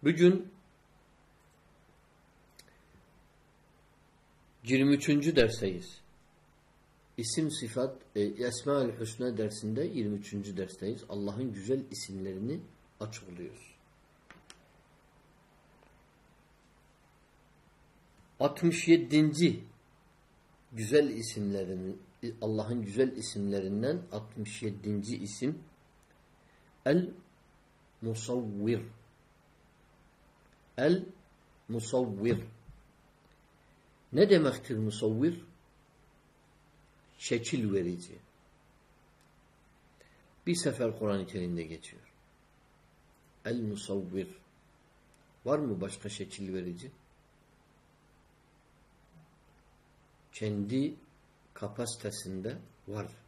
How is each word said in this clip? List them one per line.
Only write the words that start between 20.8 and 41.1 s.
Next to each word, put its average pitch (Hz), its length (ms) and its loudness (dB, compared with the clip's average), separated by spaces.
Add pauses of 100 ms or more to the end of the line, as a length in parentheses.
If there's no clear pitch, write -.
isimlerin, 98 920 -4 (400)
Allah'ın 110 400 -2
güzel 120 340 0
isimlerinden 101 840 -2 (100)
altmış - 500 -8
yedinci 104 540 -4
isim 123 420 -6 (1300)
El 175 240 4 (920)
Musavvir. 110 800 -2 (1900)
El 170 280 4 (640)
Musavvir. 113 680 0 (1700)
Ne 170 180 6
demektir 143 460 4
musavvir? 110 680 0 (1700)
Şekil 113 540 -2
verici. 87 460 -2 (2250)
Bir 175 80 4
sefer 123 440 0
Kur'an-ı 101 280 0